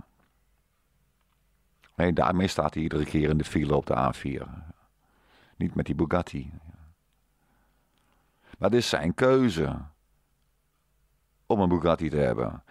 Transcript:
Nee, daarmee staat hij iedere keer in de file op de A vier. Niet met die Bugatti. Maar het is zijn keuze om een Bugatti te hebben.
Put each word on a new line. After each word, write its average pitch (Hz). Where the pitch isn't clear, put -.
Nee, 87
daarmee 90
staat 78
hij 80
iedere 76
keer 76
in 78
de 73
file 71
op 69
de -
A 64
vier. 65
Niet 90
met 73
die 73
Bugatti. 73
Maar 98
het 120
is 113
zijn -
keuze 110
om 107
een 92
Bugatti 82
te 76
hebben. 60